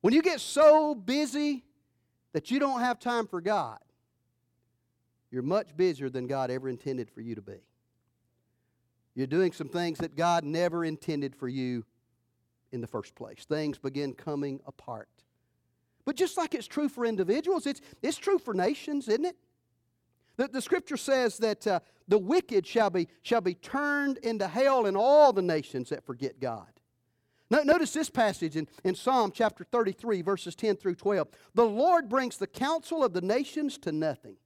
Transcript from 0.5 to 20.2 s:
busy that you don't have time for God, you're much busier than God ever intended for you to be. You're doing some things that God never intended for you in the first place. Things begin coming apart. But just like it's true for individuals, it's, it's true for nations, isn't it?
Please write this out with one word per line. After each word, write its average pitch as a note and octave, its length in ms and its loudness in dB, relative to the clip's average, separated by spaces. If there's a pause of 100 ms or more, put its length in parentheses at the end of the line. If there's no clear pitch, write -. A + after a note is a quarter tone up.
busy C4+ 680 -4 (680)
that - 180 -6
you B3+ 80 2
don't C#4 220 0
have A#3+ 180 0
time A#3 280 -2
for F3+ 140 -6
God, E3+ 380 -2 (1500)
you're B2+ 120 -6
much E3 340 -2
busier D#3 320 0
than B2+ 200 -6
God C3 220 -2
ever C3 180 -4
intended B2 420 -8
for - 100 -20
you A2+ 140 -10
to G#2 80 -10
be. G2+ 240 -18 (1500)
You're C3 100 -2
doing F3 260 0
some D#3 160 -10
things E3+ 300 -4
that D#3 180 -8
God E3+ 280 2
never E3 400 -2
intended D3+ 520 -4
for C3 120 -8
you B2 360 -4 (880)
in B2+ 80 -8
the A#2 60 -10
first - 280 -8
place. A2 300 -16
Things D3+ 340 -4
begin C3+ 340 -6
coming C#3+ 540 -8
apart. A#2 420 -16 (960)
But C4+ 120 -4
just F4+ 200 0
like E4 180 -2
it's A#3+ 120 -8
true D4 220 -2
for A#3+ 180 -2
individuals, A#3 600 0
it's, C#4+ 140 -4 (220)
it's D4+ 160 -2
true G4 200 2
for - 140 -6
nations, C4 560 -2
isn't C4 160 2
it? F4+ 120 -4 (1000)